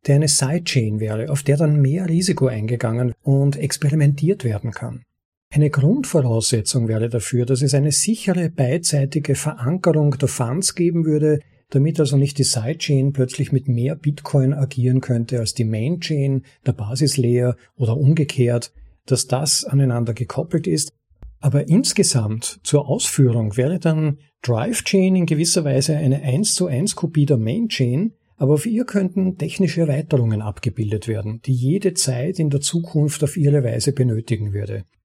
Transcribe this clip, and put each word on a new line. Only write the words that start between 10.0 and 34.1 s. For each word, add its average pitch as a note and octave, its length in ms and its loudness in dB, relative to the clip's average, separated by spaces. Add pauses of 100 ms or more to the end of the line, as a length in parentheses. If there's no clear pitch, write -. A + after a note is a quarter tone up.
der C#3 100 0
Funds C3 480 -2
geben E3+ 300 0
würde, D3+ 340 2 (300)
damit D#3 300 2
also C#3+ 180 2
nicht C#3 200 2
die C3+ 60 0
Sidechain C3+ 680 0
plötzlich C3+ 400 -2
mit C3 160 0
mehr B2+ 280 0
Bitcoin C#3+ 580 0
agieren C3 480 0
könnte A#2 380 -2
als A2 140 -4
die A#2 120 -2
Mainchain, C#3 800 -2 (220)
der C3+ 80 0
Basislayer B2 840 0 (180)
oder A#2 220 0
umgekehrt, C3 760 2 (320)
dass - 220 0
das C#3 380 0
aneinander A#2+ 480 2
gekoppelt D#3+ 540 -4
ist. D#3+ 240 -2 (480)
Aber C#3 280 2
insgesamt B2 960 0
zur C#3 240 2
Ausführung A#2+ 680 0
wäre D3+ 220 0
dann D#3 400 0 (220)
Drive B2+ 420 -2
Chain F#3+ 320 2
in F3+ 100 2
gewisser E3 400 0
Weise C#3 320 2
eine C#3+ 240 0
eins D3 340 0
zu F3+ 120 -2
eins D3 280 -2
Kopie D3 300 0
der C#3 120 2
Mainchain, C3+ 760 0 (240)
aber C#3 160 2
auf D3+ 120 0
ihr A#3 200 -2
könnten F#3 520 -2
technische E3 440 -2
Erweiterungen C3 600 0
abgebildet G#2+ 680 -4
werden, G#2+ 360 -6
die C3+ 80 0
jede F3 400 0
Zeit C#3 460 -2
in D#3 100 0
der C#3 120 0
Zukunft D#3 640 0
auf C#3+ 120 -2
ihre C#3+ 280 2
Weise A#2+ 280 0
benötigen A2+ 640 -2